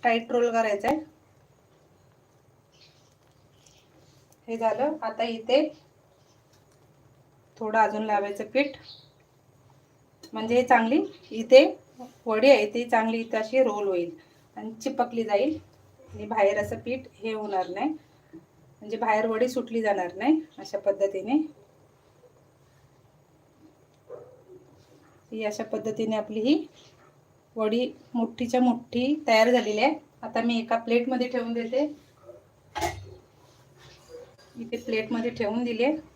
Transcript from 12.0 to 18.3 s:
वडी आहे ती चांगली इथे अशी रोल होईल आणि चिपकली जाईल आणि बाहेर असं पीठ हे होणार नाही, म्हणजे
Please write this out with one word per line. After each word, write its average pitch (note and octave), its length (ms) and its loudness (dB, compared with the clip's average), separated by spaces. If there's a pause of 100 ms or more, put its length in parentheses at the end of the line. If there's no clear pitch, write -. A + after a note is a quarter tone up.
वडी A3+ 240 6
आहे G#3+ 240 8
ती A#3+ 100 -2
चांगली A3+ 360 0
इथे A3+ 160 -6
अशी A#3+ 260 2
रोल G#3 260 0
होईल F3 220 -2 (460)
आणि A3 180 -12
चिपकली A#3 500 -4
जाईल G#3+ 340 0 (500)
आणि G#3+ 180 -12
बाहेर G#3 320 2
असं G#3+ 200 -4
पीठ B3+ 360 -8
हे A3 180 -8
होणार G3 360 -4
नाही, G3+ 200 -4
म्हणजे - 1080 -14